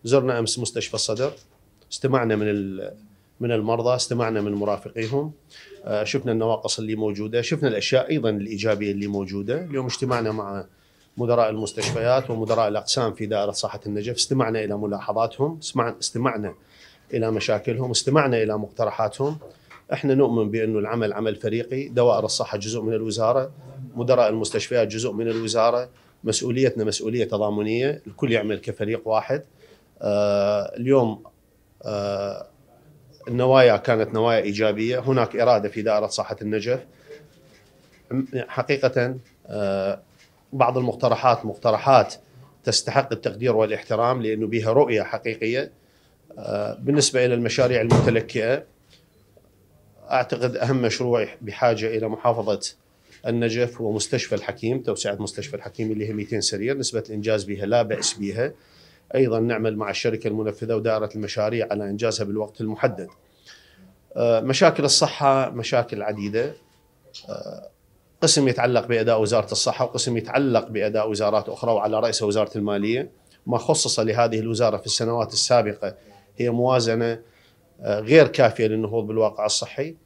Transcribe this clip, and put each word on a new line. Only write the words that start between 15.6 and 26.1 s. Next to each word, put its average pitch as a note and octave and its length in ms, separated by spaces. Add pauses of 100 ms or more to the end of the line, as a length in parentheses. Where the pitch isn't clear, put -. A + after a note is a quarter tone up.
اسمع-، A#2 380
استمعنا A2+ 540 (600)
إلى A2+ 160
مشاكلهم، A2+ 600
استمعنا C3 520
إلى G#2+ 160
مقترحاتهم. A2 800 (540)
احنا C#3 220
نؤمن A#2 360
بأنه A2 280
العمل G#2+ 340
عمل G#2+ 240
فريقي، A#2+ 520
دوائر A#2+ 360
الصحة G#2+ 340
جزء G#2+ 220
من A2 120
الوزارة، A2+ 580 (440)
مدراء A#2+ 340
المستشفيات A2 600
جزء A2 240
من A2+ 160
الوزارة، A2+ 600 (360)